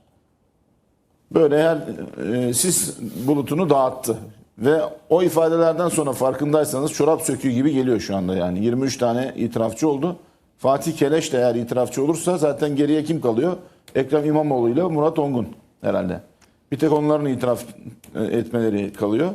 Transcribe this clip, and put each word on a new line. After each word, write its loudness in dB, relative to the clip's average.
böyle 4
her, 2
e, 0
sis 0
bulutunu 0
dağıttı. 2
Ve 4
o 4
ifadelerden 2
sonra 0
farkındaysanız 0
çorap 2
söküğü -2
gibi 2
geliyor 2
şu -6
anda -2
yani. -2
Yirmi 0
üç -4
tane -2
itirafçı -2
oldu. -2
Fatih 0
Keleş 0
de 0
eğer 2
itirafçı -2
olursa 0
zaten 0
geriye 2
kim -4
kalıyor? 0
Ekrem 0
İmamoğlu 2
ile 0
Murat 0
Ongun -2
herhalde. -2
Bir -6
tek 4
onların 2
itiraf, -2
e, -4
etmeleri -2
kalıyor. -2